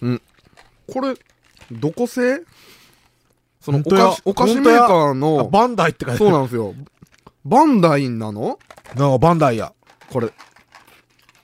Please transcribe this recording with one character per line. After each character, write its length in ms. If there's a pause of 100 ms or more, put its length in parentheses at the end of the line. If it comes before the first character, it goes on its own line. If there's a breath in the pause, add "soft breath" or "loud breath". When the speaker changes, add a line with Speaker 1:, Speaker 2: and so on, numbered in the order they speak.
Speaker 1:
う 80
ん。 120 (680)
こ 100
れ、 120 (580)
ど 200
こ 160
製？ 340 (1200 soft breath)
そ 100
の 80
お 40
菓 60
子、 20
Speaker 2:
本 40
当 0
や。 200 (100)
Speaker 1:
お 80
菓 140
子 80
メ 160
ー 160
カ 240
ー 20
の。 140
Speaker 2:
本 80
当 0
や。 60
あ、 80
バ 180
ン 80
ダ 140
イ 20
っ 20
て 120
書 100
い 20
て 60
あ 20
る。 40
Speaker 1:
そ 0
う 20
な 100
ん 40
で 40
す 60
よ。 180 (720)
バ 200
ン 160
ダ 160
イ 120
な 220
の？ 260 (380)
Speaker 2:
な 120
ん 40
か 80
バ 140
ン 40
ダ 140
イ 60
や。 160 (360)
Speaker 1:
こ 100
れ。 140 (1120)